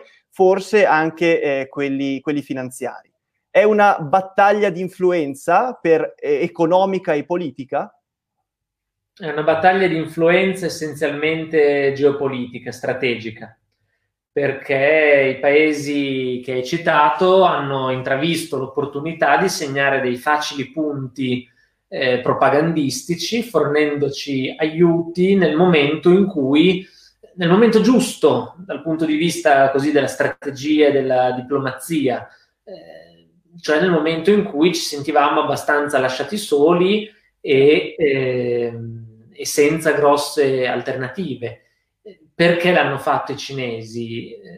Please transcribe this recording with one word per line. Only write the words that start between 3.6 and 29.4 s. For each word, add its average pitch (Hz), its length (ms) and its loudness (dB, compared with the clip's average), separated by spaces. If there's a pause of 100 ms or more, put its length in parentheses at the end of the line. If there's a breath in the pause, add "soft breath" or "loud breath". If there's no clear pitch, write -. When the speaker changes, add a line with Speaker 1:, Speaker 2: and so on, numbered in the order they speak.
Speaker 1:
una 208 360 4
battaglia 196 720 2
di 175 140 -6
influenza 180 960 -2
per, 156 380 2
eh, 139 240 -2
economica 180 720 0
e 147 100 -4
politica? 160 760 -8 (1200)
Speaker 2:
È 165 120 -8
una 147 120 -4
battaglia 180 440 4
di 160 100 0
influenza 175 680 0
essenzialmente 147 1300 0
geopolitica, 131 760 -2
strategica, 117 880 -6 (720)
perché 139 1080 2
i - 20 -16
paesi 139 1040 0
che 131 80 -8
hai 127 140 -4
citato 165 800 2
hanno 139 460 -2
intravisto 135 680 -4
l'opportunità 147 800 -2
di 185 100 0
segnare 139 540 -2
dei 123 140 -2
facili 147 540 -4
punti, 131 800 -6 (400 soft breath)
eh, 127 320 -2
propagandistici, 156 1200 -2
fornendoci 143 1160 -2
aiuti 170 760 2
nel 160 220 2
momento 160 540 2
in 196 160 4
cui, 156 600 2 (500 loud breath)
nel 175 120 -2
momento 214 320 6
giusto, - 800 2
dal 147 240 -12
punto 160 240 -2
di 151 100 0
vista 151 540 2